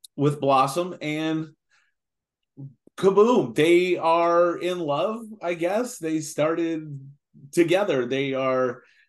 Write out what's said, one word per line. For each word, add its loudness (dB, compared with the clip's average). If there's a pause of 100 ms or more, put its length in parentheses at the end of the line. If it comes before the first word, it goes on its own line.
(160)
with -2
Blossom, 0
and -4 (1500)
kaboom, 4
they 4
are 2
in -4
love, -4 (220)
I -4
guess. -4
They -4
started -4 (540)
together. 2
They -4
are, -2 (260)